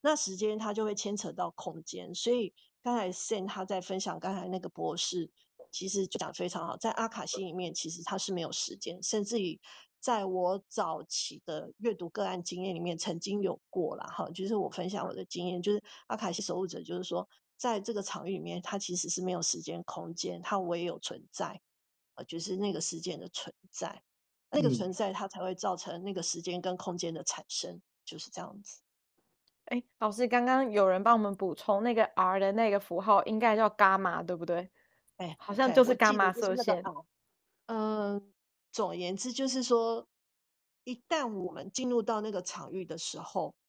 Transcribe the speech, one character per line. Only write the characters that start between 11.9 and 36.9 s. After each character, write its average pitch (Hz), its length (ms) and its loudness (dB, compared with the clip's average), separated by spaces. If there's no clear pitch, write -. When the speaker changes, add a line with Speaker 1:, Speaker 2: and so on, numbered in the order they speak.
Speaker 1:
读 175 140 -8
个 208 160 -2
案 185 180 -4
经 180 220 -6
验 190 100 -2
里 165 60 -6
面 170 180 -2
曾 170 220 -4
经 202 200 -2
有 190 200 0
过 165 240 0
啦， - 140 -10
哈， - 240 -6
就 185 160 -4
是 220 80 2
我 185 120 0
分 180 220 -4
享 202 160 -4
我 - 80 -6
的 190 100 -8
经 175 220 -6
验， 180 160 -2
就 202 100 2
是 208 80 2
阿 220 80 -4
卡 208 160 -2
西 190 100 -4
守 165 140 -4
护 190 100 -2
者， 180 160 -8
就 170 140 -6
是 180 80 -4
说 180 240 -4
在 226 220 0
这 202 160 -4
个 202 80 -2
场 175 260 -8
域 196 40 -2
里 180 80 -4
面， 170 200 -6
它 202 160 -6
其 190 200 -4
实 185 120 -4
是 180 140 -4
没 185 80 -2
有 175 100 -2
时 165 200 -2
间 165 240 -8
空 170 280 -8
间， 170 300 -6
它 202 160 -2
唯 170 240 -2
有 175 160 -4
存 - 320 -10
在， - 320 -6
呃， 123 100 -10
就 160 160 -8
是 185 160 -4
那 196 160 0
个 156 80 -2
事 165 200 -6
件 165 200 -6
的 - 80 -12
存 - 260 -10
在。 - 320 -8
那 285 100 4
个 254 80 6
存 185 240 2
在 196 200 0
它 196 160 -4
才 - 120 -10
会 185 140 -2
造 185 220 -2
成 170 260 -8
那 196 100 -6
个 185 80 -2
时 170 220 -4
间 180 180 -4
跟 185 160 -2
空 180 220 -4
间 165 160 -4
的 - 80 -6
产 - 240 -6
生， 180 300 -6
Speaker 2:
嗯。 175 60 -20
Speaker 1:
就 - 140 -12
是 - 100 -12
这 - 120 -10
样 202 200 -10
子。 - 220 -20
Speaker 3:
哎， 247 140 0
老 214 100 2
师， 226 160 2
刚 240 180 6
刚 262 280 4
有 202 160 8
人 185 160 4
帮 233 120 10
我 - 20 6
们 202 180 2
补 185 180 0
充， 202 300 2
那 240 100 4
个 220 100 6
R 185 240 6
的 196 120 4
那 226 160 4
个 202 120 4
符 175 200 -2
号 202 240 6
应 220 140 0
该 220 160 6
叫 220 140 6
伽 196 280 8
马， 175 240 2
对 175 140 -2
不 165 100 -6
对？ 175 240 0
Speaker 1:
哎， 170 200 -6
Speaker 3:
好 - 160 -6
像 254 180 4
就 254 120 12
是 247 100 6
伽 214 180 8
马 190 200 6
射 233 80 -4
线。 214 80 2
Speaker 1:
OK， - 20 4
我 185 60 2
记 247 80 -2
得 - 0 -
就 - 0 -
是 180 180 4
那 - 0 -
个 185 80 -6